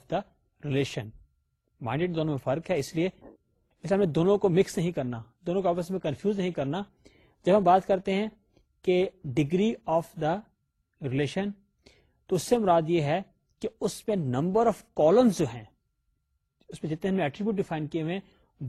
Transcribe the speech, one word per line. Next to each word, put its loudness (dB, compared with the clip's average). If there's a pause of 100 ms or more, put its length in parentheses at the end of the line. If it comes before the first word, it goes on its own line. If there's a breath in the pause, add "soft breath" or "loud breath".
(140)
the 0 (460)
relation۔ -2 (720)
مائنڈ -2
دونوں -2
میں -4
فرق -4
ہے، 0
اس -6
لیے، 0
اس -14
لیے 0
ہمیں 2
دونوں 2
کو 2
mix 2
نہیں -2
کرنا، -6 (240)
دونوں -2
کو 2
آپس -2
میں -4
confuse -2
نہیں -2
کرنا۔ -4 (640 soft breath)
جب 6
ہم 4
بات 6
کرتے 0
ہیں 0 (540)
کہ 2 (200)
degree 2 (160)
of -2
the 0 (680)
relation، -2 (760 soft breath)
تو 0
اس 0
سے 2
مراد 4
یہ 2
ہے 0 (360)
کہ -6 (120)
اس -6
میں 0
number 0
of 0
columns 6
جو 2
ہیں، -16 (1040)
اس -16
میں -6
جتنے -4
ہم 0
نے 0
ایٹریبیوٹ -2
define -4
کیے -6
ہوئے -4
ہیں، -8 (480 soft breath)